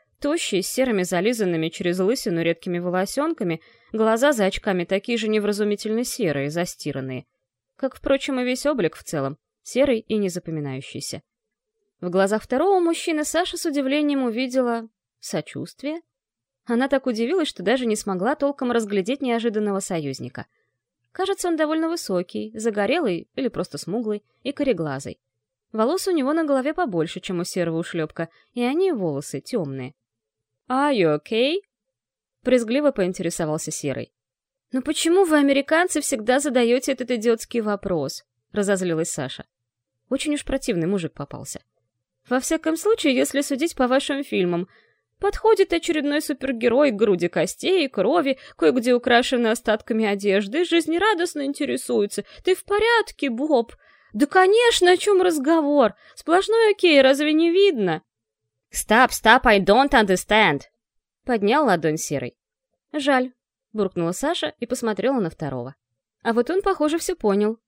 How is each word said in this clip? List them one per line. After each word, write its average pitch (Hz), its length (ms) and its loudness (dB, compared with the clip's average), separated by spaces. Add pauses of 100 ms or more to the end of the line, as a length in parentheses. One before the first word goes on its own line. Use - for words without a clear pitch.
(200)
Тощий, 294 420 -2
с 196 60 -4
серыми 233 360 0
зализанными 180 640 0
через 180 300 -4
лысину 190 440 0
редкими 170 360 -2
волосенками, 185 840 -2 (300)
глаза 226 400 2
за 214 140 2
очками 185 400 -2
такие 208 320 -2
же 214 100 -4
невразумительно 214 760 -2
серые, 147 460 -2
застиранные. 139 760 -6 (500)
Как, 262 200 -4
впрочем, 269 440 -2
и 254 40 -2
весь 254 220 -4
облик 240 300 -2
в - 80 -20
целом, 139 340 -6 (260)
серый 254 360 0
и - 180 -4
незапоминающийся". 156 1040 -8 (800)
В 180 60 -6
глазах 196 340 0
второго 359 380 2
мужчины 330 420 -2
Саша 349 320 -2
с - 100 -6
удивлением 285 580 0
увидела... 240 680 -2 (320)
сочувствие. 202 800 -8 (640)
Она 247 240 0
так 269 180 0
удивилась, 254 400 0
что - 160 -10
даже 254 220 0
не 220 100 0
смогла 202 400 -2
толком 277 380 -2
разглядеть 214 480 -2
неожиданного 220 580 -2
союзника. 143 680 -6 (640)
Кажется, 370 340 -4
он 339 80 0
довольно 320 320 0
высокий, 214 720 -6
загорелый 214 760 -2
или 262 120 -2
просто - 300 -8
смуглый 208 440 -6 (200)
и 262 100 -8
кореглазый. 160 720 -4 (500)
Волос 240 380 -2
у - 20 2
него 294 220 0
на 330 100 0
голове 277 300 0
побольше, 180 480 -4
чем 180 180 -6
у 170 60 -4
серого 170 320 -4
ушлепка, 165 500 -6 (240)
и 240 120 -6
они, 339 280 0
волосы, 156 480 -4
темные. 135 540 -6 (760)
"Are 277 240 0
you 165 240 2
okay?" 254 420 -2 (840)
брезгливо 247 480 2
поинтересовался 175 800 -4
серый. 127 400 -6 (600)
"Ну 254 80 -2
почему 330 420 2
вы, 311 140 4
американцы, 285 640 2
всегда 254 400 0
задаете 254 500 2
этот 254 200 -4
идиотский 226 500 -2
вопрос?" 190 640 -4 (260)
разозлилась 185 580 0
Саша. - 360 -8 (640)
Очень 294 240 -2
уж 285 100 -6
противный 196 440 -2
мужик 185 260 -2
попался. - 480 -12 (680)
Во 247 100 0
всяком 320 380 -2
случае, 403 380 2
если 269 260 0
судить 285 340 -2
по 254 120 2
вашим 277 360 -2
фильмам. 180 440 0 (520)
Подходит 403 520 2
очередной 311 500 0
супергерой, 262 720 2
груди 190 380 2
костей 285 560 0
и - 20 0
крови, 269 500 0 (200)
кое-где 254 360 4
украшены 240 540 2
остатками 220 580 0
одежды, 202 600 0
жизнерадостно 339 800 0
интересуется: 247 800 -2 (180)
"Ты 370 120 2
в - 100 -6
порядке, 427 640 0
Боб?" 240 440 0 (400)
Да, 233 140 2
конечно, 392 640 4
о 359 60 6
чем 381 260 4
разговор? 294 720 2 (200)
Сплошной 415 560 2
окей, 339 300 6
разве 285 320 4
не 330 180 4
видно? 254 520 2 (680)
"Stop, 233 380 4
stop, 233 360 6
I 214 140 6
don't 220 320 4
understand!" 196 720 4 (640)
поднял 240 400 2
ладонь 160 320 2
серый. 131 380 -6 (560)
"Жаль", 262 420 0 (380)
буркнула 185 400 -2
Саша 302 480 -4
и 240 60 -8
посмотрела 240 540 -2
на 175 100 -2
второго. 135 460 -8 (460)
А 233 120 -2
вот 233 160 0
он, 370 120 0
похоже, 320 360 0
все 339 180 -4
понял, 208 520 0